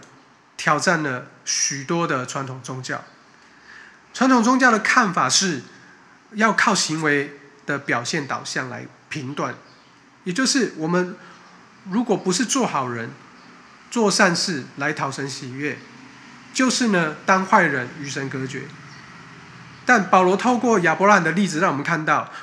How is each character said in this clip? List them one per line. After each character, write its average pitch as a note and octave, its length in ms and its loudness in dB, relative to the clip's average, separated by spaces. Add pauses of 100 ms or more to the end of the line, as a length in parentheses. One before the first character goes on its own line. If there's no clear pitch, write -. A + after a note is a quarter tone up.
(580)
挑 D3+ 200 0
战 D#3+ 240 2
了 B2+ 260 -6 (180)
许 - 400 -4
多 E3+ 200 0
的 C3 200 -2
传 C3+ 200 -6
统 C3 160 -10
宗 C3 220 -10
教。 C3+ 220 -8 (1080)
传 C4 160 2
统 B3 140 6
宗 C4 160 4
教 C4 100 6
的 A3 100 4
看 G#3+ 340 2
法 C3+ 160 2
是 D#3 320 0 (720)
要 G#3+ 180 2
靠 G3+ 240 2
行 D#3+ 260 -2
为 D3 380 0 (260)
的 C#3 140 -4
表 B2+ 240 -4
现 C#3+ 240 -4
导 B2+ 160 -6
向 C3 260 -8
来 B2 160 -14 (220)
评 C#3 260 -10
断， C#3+ 220 -6 (680)
也 F#3 80 -4
就 C4 120 0
是 A#3+ 320 0
我 D#3 100 -4
们 F3+ 280 0 (760)
如 A3 140 -2
果 G#3+ 140 0
不 F#3 140 -2
是 G#3 140 0
做 A#3 220 0
好 C3+ 200 -2
人、 A#2 220 -6 (800)
做 G#3+ 220 2
善 F#3 240 4
事 D3 280 -4 (140)
来 C#3+ 160 -2
讨 D3+ 160 -4
神 C#3 180 -8
喜 C3 260 -12
悦， C3+ 260 -6 (760)
就 C4 160 2
是 A#3+ 200 0
呢， E3 260 2 (100)
当 F#3+ 200 4
坏 G3+ 180 6
人 C#3 240 0 (120)
与 C#3 80 -10
神 C3+ 220 -6
隔 C3 160 -6
绝。 C3 180 -10 (1200)
但 G#3+ 240 2
保 F#3 120 6
罗 F#3 160 4
透 A#3+ 200 2
过 A3+ 220 2
亚 E3 140 2
伯 F#3+ 140 2
拉 G#3 80 8
罕 F3+ 80 4
的 D#3+ 80 0
例 F#3 160 2
子， D3+ 120 -2
让 F3+ 120 2
我 C#3 40 -2
们 C#3+ 80 -4
看 D#3+ 220 -2
到， C#3 260 0 (120)